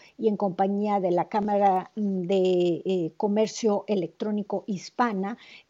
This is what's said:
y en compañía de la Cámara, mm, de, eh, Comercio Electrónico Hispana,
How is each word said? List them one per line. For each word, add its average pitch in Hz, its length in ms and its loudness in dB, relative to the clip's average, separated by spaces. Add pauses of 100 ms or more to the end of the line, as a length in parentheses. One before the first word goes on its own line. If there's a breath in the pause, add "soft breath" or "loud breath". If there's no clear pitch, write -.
(160 loud breath)
y 220 120 0
en 208 80 -2
compañía 202 640 0
de 185 120 0
la 175 180 0
Cámara, 202 680 2
mm, 196 280 -2
de, 180 640 2
eh, 180 320 -2
Comercio 208 680 0
Electrónico 208 800 -4
Hispana, 202 720 -4 (340 loud breath)